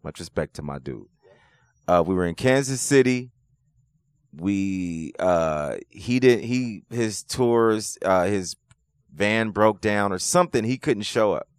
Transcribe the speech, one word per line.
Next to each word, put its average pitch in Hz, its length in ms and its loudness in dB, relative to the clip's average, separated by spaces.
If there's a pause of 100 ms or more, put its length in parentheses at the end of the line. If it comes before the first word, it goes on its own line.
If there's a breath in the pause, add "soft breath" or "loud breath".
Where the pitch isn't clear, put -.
Much 78 160 -12
respect 82 360 -8
to - 60 -14
my 73 180 -10
dude. 64 280 -14 (800 soft breath)
Uh, 87 180 4
we 92 100 0
were 90 100 0
in 85 100 -4
Kansas 131 460 0
City. 127 500 2 (1000)
We, 90 840 -4
uh, 80 560 0 (140)
he 120 300 -2
didn't, 123 260 6
he, 120 440 -6
his 113 340 -4
tours, 113 800 0
uh, 92 220 2
his 95 300 -4 (580)
van 110 380 0
broke 104 280 2
down 104 320 0
or 92 80 -6
something. 170 460 0
He 127 120 -2
couldn't 113 260 -2
show 107 300 0
up. - 140 -6 (120)